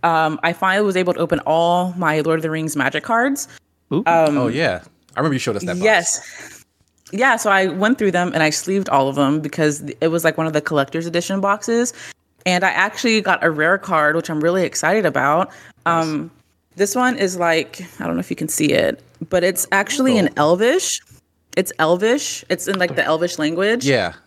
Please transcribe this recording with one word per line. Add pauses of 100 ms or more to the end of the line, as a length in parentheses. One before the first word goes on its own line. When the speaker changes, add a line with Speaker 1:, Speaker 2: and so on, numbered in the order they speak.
Speaker 1:
um,
I
finally
was
able
to
open
all
my
Lord
of
the
Rings
Magic
cards. (460)
Speaker 2:
Ooh.
Speaker 1:
Um,
Speaker 3:
Oh,
yeah. (360)
I
remember
you
showed
us
that
box.
Speaker 1:
Yes. (580)
Yeah,
so
I
went
through
them
and
I
sleeved
all
of
them
because (180)
it
was,
like,
one
of
the
collector's
edition
boxes. (540)
And
I
actually
got
a
rare
card,
which
I'm
really
excited
about. (360)
Speaker 2:
Nice.
Speaker 1:
Um, (460)
this
one
is,
like, (180)
I
don't
know
if
you
can
see
it, (260)
but
it's
actually
in (100)
Speaker 2:
Oh.
Speaker 1:
Elvish. (540)
It's
Elvish.
It's
in,
like,
the
Elvish
language.
Speaker 3:
Yeah. (120)